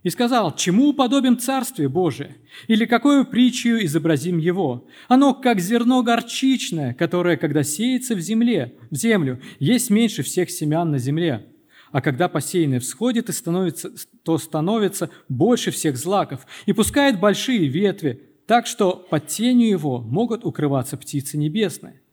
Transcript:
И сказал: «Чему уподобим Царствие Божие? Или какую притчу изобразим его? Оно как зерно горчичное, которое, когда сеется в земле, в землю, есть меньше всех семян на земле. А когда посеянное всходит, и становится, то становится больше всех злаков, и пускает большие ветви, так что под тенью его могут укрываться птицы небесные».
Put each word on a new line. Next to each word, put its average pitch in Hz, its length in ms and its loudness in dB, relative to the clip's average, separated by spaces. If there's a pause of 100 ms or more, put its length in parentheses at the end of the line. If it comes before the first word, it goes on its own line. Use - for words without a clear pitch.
И 180 80 -2
сказал: 233 460 0
«Чему 233 340 4
уподобим 254 480 2
Царствие 247 520 -2
Божие? 156 480 -2 (300)
Или 226 180 2
какую 247 400 4
притчу 233 580 2
изобразим 160 540 0
его? 160 500 -2 (220)
Оно 262 240 6
как 240 260 0
зерно 240 440 2
горчичное, 233 920 -2
которое, 175 420 0
когда 147 280 0
сеется 240 520 -2
в 175 60 -4
земле, 214 560 0 (120)
в 156 60 -6
землю, 151 460 0 (180)
есть 220 300 0
меньше 208 340 2
всех 175 260 -2
семян 160 400 -2
на 143 80 0
земле. 139 520 -2 (420)
А 139 100 0
когда 160 280 0
посеянное 147 500 -2
всходит, 226 500 -4
и - 40 -6
становится, 170 580 -4 (320)
то 160 140 0
становится 180 720 -2 (180)
больше 180 420 2
всех 147 280 -2
злаков, 170 500 -4 (180)
и 208 60 0
пускает 233 480 2
большие 202 480 2
ветви, 156 640 -2 (180)
так 240 200 2
что 185 260 2
под - 340 -4
тенью 240 420 2
его 151 300 -2
могут 190 460 -2
укрываться 139 500 -2
птицы 143 420 -8
небесные». 156 640 -4 (100)